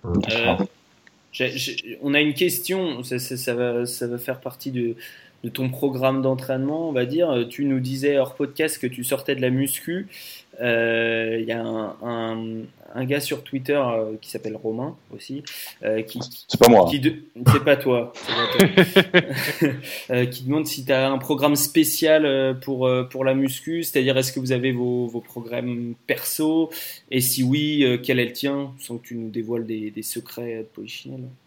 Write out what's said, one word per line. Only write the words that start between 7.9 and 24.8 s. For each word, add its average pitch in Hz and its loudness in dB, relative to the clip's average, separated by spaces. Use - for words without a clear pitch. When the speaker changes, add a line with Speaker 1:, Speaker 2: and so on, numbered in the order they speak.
Speaker 1:
hors 131 0
podcast 151 -2
que 127 -4
tu 123 -6
sortais 135 -2
de 127 -4
la 127 2
muscu. 151 -2
Euh, 117 2
il 113 -4
y 113 -2
a 113 -4
un, 110 -4
un, 113 -4
un 127 -4
gars 139 0
sur - -6
Twitter, 139 0
euh, 113 0
qui - -20
s'appelle 110 -8
Romain 117 -6
aussi, 135 -12
euh, 110 0
qui, 113 -10
Speaker 2:
C'est - -4
pas 120 10
moi. 107 10
Speaker 1:
qui 143 0
de-, 139 2
c'est 143 6
pas 143 6
toi, 120 0
c'est - 4
pas 175 4
toi. 139 -2
<laughs> - -10
Euh, 123 4
qui 123 -8
demande 147 0
si 135 -8
t'as 135 2
un 135 0
programme 143 2
spécial, 156 4
euh, 135 2
pour, 131 -2
euh, 127 2
pour 131 -6
la 131 4
muscu, 139 -2
c'est-à-dire 131 2
est-ce 131 0
que 135 -4
vous 127 -2
avez 127 2
vos, 123 0